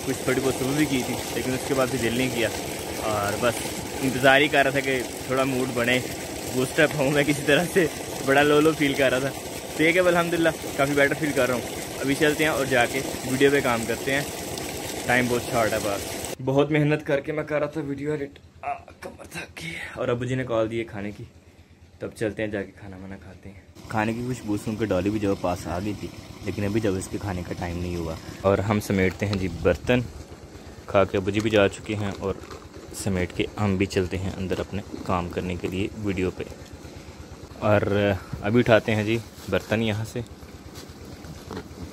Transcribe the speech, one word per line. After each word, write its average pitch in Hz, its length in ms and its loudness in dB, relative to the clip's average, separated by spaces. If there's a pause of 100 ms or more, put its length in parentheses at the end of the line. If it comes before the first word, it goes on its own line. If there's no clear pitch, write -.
कुछ 135 120 -2 (120)
थोड़ी 131 120 2
बहुत 131 140 2
सुबह 131 240 -2
भी 151 80 4
की 135 160 0
थी, 117 140 -4 (180)
लेकिन 120 200 -2
उसके 131 200 -2
बाद 131 160 2
भी 131 100 -2
दिल 117 160 0
नहीं 127 140 2
किया 113 200 0 (560)
और 104 340 0
बस 120 220 2 (340)
इंतज़ार 131 460 6
ही 151 60 6
कर 143 160 6
रहा 135 100 2
था 139 60 2
कि 135 140 0 (260)
थोड़ा 131 260 0
मूड 131 280 0
बने, 123 240 4 (560)
बूस्ट 127 260 2
अप 139 160 4
हूँ 139 140 2
मैं 147 140 4
किसी 143 200 2
तरह 151 220 6
से, 165 220 2 (380)
बड़ा 135 160 6
लो 147 180 6
लो 160 140 6
फील 143 200 2
कर 131 160 4
रहा 127 100 2
था। 139 80 0 (480)
तो 156 80 2
ये 165 80 6
कि 170 80 4
अल्हम्दुलिल्लाह 170 520 4 (260)
काफ़ी 143 160 2
बेटर 143 220 6
फील 143 160 0
कर 127 160 4
रहा 127 80 2
हूँ। - 440 -6
अभी 135 160 0
चलते 151 280 4
हैं 151 80 4
और 131 160 0
जाके 127 320 4 (260)
वीडियो 131 240 6
पे 143 120 4
काम 117 240 2
करते 117 260 -2
हैं, 143 120 0 (840)
टाइम 123 220 4
बहुत 120 160 0
शॉर्ट 113 280 2
है 110 80 0
बस। 101 640 -4
बहुत 139 280 2
मेहनत 151 340 4
करके 147 280 -2
मैं 151 140 -4
कर 151 140 -2
रहा 143 100 0
था 160 120 -6
वीडियो 143 320 -4
एडिट, 139 240 -8 (260)
आ, 143 100 -6 (280)
कमर - 320 -14
थक - 260 -12
गई। 165 120 -8 (260)
और 127 120 0
अबू 123 140 0
जी 123 120 -2
ने 131 100 -2
कॉल 113 220 2
दी 113 100 -4
है 113 80 -2
खाने 104 260 -8
की, 113 140 -14 (760)
तो 107 60 -6
अब 95 80 -10
चलते 110 280 -2
हैं 107 80 -2
जाके 98 220 -6
खाना 95 240 -16
वाना 95 220 -14
खाते 90 300 -18
हैं। - 420 -20
खाने 110 240 0
की 120 120 -6
खुशबू 110 320 -4
सुन 107 180 -4
के 107 100 0
डॉली 95 240 2
भी 107 100 0
जब 98 220 0
पास 90 260 -2
आ 85 120 -4
गई 101 140 -4
थी, 87 160 -10 (360)
लेकिन 101 200 -2
अभी 101 140 0
जब 98 180 2
इसके 98 220 -6
खाने 92 220 -4
का 87 140 -8
टाइम 87 220 -4
नहीं 87 180 -4
हुआ। 80 220 -4 (260)
और 98 180 6
हम 104 200 2
समेटते 95 440 2
हैं 101 120 0
जी 95 100 -2 (140)
बर्तन, 123 420 4 (840)
खा 98 160 6
के 98 140 0
अबू 98 120 0
जी 101 100 0
भी 107 100 0
जा 104 200 8
चुके - 260 -6
हैं 101 180 -4
और 92 260 -4 (560)
समेट 90 360 0
के - 140 0 (120)
हम 101 200 2
भी 98 100 4
चलते 92 280 0
हैं 95 180 -4
अंदर 92 260 -4
अपने 95 220 -6 (240)
काम 90 240 0
करने 90 260 -4
के 87 120 -6
लिए 92 200 -2 (100)
वीडियो 92 340 -2
पे। - 120 -10 (1160)
और 104 200 6 (600)
अभी 107 160 4
उठाते 113 340 6
हैं 107 140 2
जी 110 100 2 (340)
बर्तन 107 320 2
यहाँ 110 220 0
से, 123 160 -6 (1700)